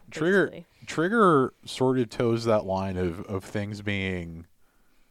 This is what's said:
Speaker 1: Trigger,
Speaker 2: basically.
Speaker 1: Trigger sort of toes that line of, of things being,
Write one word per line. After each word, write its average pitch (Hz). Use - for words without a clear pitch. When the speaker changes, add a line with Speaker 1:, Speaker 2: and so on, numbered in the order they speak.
Speaker 1:
Trigger, 175
Speaker 2:
basically. -
Speaker 1:
Trigger 175
sort 127
of 117
toes 117
that 107
line 95
of, 90
of 95
things 104
being, 92